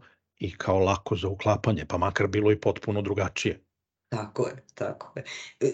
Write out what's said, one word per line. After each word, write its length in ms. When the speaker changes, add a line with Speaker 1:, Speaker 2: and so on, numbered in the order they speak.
Speaker 1:
i 180
kao 220
lako 360
za 120
uklapanje, 580
pa 120
makar 300
bilo 240
i 100
potpuno 400
drugačije. 640
Speaker 2:
Tako 380
je, 80
tako 420
je. 80
E, 140